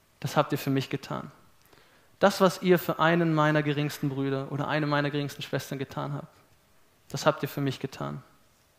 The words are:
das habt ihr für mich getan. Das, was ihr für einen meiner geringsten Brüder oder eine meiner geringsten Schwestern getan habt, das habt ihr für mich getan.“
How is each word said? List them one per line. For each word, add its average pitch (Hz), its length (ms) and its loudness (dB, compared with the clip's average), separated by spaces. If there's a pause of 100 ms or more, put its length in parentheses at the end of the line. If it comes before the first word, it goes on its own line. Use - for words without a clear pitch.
(200)
das - 160 -6
habt 147 160 2
ihr 143 60 0
für - 120 -4
mich 135 200 0
getan. 139 420 -8 (880)
Das, 196 220 4
was 180 200 4
ihr 180 160 6
für - 220 -2
einen 165 340 4
meiner 151 300 4
geringsten 147 460 -2
Brüder 135 420 -4
oder 139 160 -4
eine 151 200 0
meiner 143 220 2
geringsten 143 320 -6
Schwestern 139 380 -6
getan 143 340 -8
habt, 147 220 -10 (720)
das - 160 -2
habt 151 180 4
ihr 139 60 -2
für 147 120 -6
mich 135 180 -2
getan.“ 143 420 -8 (580)